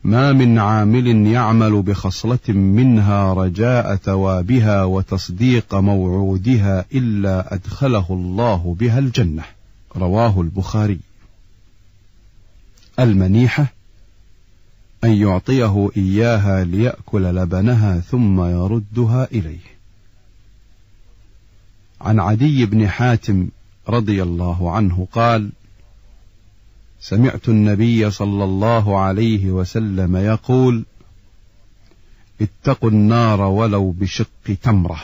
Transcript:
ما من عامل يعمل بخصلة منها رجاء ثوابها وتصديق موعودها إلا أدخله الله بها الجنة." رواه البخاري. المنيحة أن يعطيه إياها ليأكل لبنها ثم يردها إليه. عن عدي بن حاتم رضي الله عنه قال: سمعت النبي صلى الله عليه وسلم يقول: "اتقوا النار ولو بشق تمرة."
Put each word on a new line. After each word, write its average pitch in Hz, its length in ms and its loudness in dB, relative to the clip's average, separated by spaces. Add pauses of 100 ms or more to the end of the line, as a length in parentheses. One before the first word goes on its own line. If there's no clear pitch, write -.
ما 123 300 2
من 120 260 4
عامل 110 680 2
يعمل 110 540 2
بخصلة 101 680 -4
منها 101 840 2
رجاء 98 600 0
ثوابها 95 880 0
وتصديق 95 920 -2
موعودها 95 1200 0
إلا 101 600 -2
أدخله 104 560 -2
الله 90 720 -2
بها 120 200 0
الجنة." 95 440 -2 (520)
رواه 98 460 0
البخاري. 95 580 -2 (2000)
المنيحة 113 760 2 (1300)
أن 117 100 4
يعطيه 101 840 0
إياها 101 680 0
ليأكل 98 600 -2
لبنها 92 760 0
ثم 101 420 0
يردها 107 880 -2
إليه. 80 420 -8 (2250)
عن 110 180 0
عدي 117 460 2
بن 107 220 2
حاتم 107 640 0 (400)
رضي 104 340 -2
الله 87 480 -4
عنه 92 400 -2
قال: 113 400 0 (1500)
سمعت 120 500 -2
النبي 107 640 2
صلى 101 320 -4
الله 101 560 0
عليه 98 520 -2
وسلم 92 640 -2
يقول: 113 680 0 (1600)
"اتقوا 117 480 -2
النار 107 520 2
ولو 98 500 0
بشق 92 680 -6
تمرة." 87 420 0